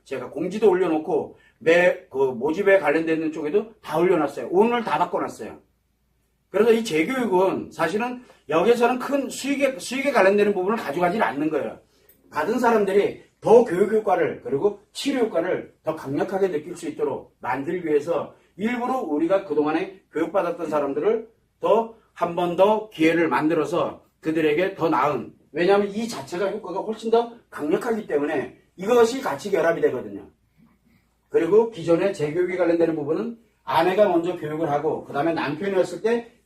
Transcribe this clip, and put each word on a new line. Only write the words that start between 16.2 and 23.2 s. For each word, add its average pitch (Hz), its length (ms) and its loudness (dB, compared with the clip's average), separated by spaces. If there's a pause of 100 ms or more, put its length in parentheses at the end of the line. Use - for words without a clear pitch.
느낄 156 260 -6
수 156 100 -10
있도록 - 520 -6
만들기 160 480 -6
위해서 147 480 -2 (200)
일부러 240 440 -2
우리가 170 460 0
그동안에 151 560 -2 (100)
교육받았던 165 580 -4
사람들을 151 600 -2 (300)
더 220 360 2 (220)
한 170 180 -4
번 175 200 -2
더 208 340 4
기회를 160 380 2